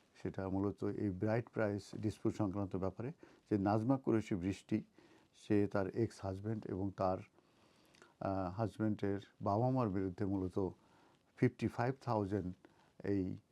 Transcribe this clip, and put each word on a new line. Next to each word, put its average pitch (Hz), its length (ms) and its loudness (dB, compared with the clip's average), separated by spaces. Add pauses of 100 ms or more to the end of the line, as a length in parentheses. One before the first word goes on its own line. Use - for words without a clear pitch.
(220)
সেটা 95 280 -4
মূলত 98 340 0
এই 104 260 -2
ব্রাইড 107 440 0
প্রাইস 104 420 0
ডিসপিউট 107 400 -2
সংক্রান্ত 101 400 -2
ব্যাপারে 95 360 -4 (400)
যে 107 60 4
নাজমা 107 400 4
কুরেশি 110 380 2
বৃষ্টি, 95 480 -2 (500)
সে 104 340 2
তার 98 200 0
এক্স 107 340 -2
হাজব্যান্ড 98 440 -6
এবং 98 320 -4
তার, 92 200 2 (1000)
আহ, 95 320 -2
হাজব্যান্ডের 101 680 0 (220)
বাবা 104 280 4
মার 127 200 2
বিরুদ্ধে 95 360 -2
মূলত 95 440 0 (680)
ফিফটি 120 300 2
ফাইভ 120 340 0
থাউজেন্ড 98 520 0 (500)
এই 98 320 0 (160)